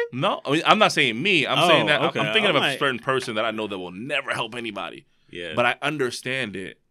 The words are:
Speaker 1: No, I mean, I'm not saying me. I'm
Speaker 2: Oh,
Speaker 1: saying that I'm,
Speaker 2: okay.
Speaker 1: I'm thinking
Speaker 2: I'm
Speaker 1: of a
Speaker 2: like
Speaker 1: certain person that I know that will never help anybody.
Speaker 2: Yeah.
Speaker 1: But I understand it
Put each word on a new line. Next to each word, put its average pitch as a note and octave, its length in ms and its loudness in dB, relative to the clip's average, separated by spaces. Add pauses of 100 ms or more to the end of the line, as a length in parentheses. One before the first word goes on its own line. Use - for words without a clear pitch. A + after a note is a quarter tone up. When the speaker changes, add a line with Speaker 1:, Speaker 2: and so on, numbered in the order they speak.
(120)
Speaker 1:
No, F3+ 320 0
I - 80 -2
mean, D#3+ 140 2
I'm D#3+ 120 8
not F#3 140 4
saying B2 280 2
me. E3 260 2
I'm A#2+ 120 2
Speaker 2:
Oh, E3 100 4
Speaker 1:
saying C#3 180 6
that D3+ 160 4
I'm, - 60 2
Speaker 2:
okay. A#2 120 -2
Speaker 1:
I'm - 120 0
thinking G#3 180 2
Speaker 2:
I'm D3+ 60 4
Speaker 1:
of C3+ 60 2
a - 40 2
Speaker 2:
like C3+ 120 0
Speaker 1:
certain C3+ 200 -2
person B2+ 380 -2
that A2 80 0
I A2+ 80 -2
know A2 140 -4
that G2+ 120 -6
will F2+ 140 -10
never C3 400 -6
help A#2 220 -6
anybody. G2 520 -10 (240)
Speaker 2:
Yeah. E2+ 260 -10
Speaker 1:
But A#2+ 100 2
I B2 160 0
understand B2+ 760 -4
it F#2 220 -12 (120)